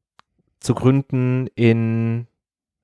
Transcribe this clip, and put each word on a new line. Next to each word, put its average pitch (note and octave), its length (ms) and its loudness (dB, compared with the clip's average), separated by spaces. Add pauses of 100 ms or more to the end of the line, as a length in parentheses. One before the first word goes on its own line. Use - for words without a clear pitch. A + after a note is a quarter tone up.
(600)
zu - 160 0
gründen B2+ 800 0
in, A2+ 720 0 (560)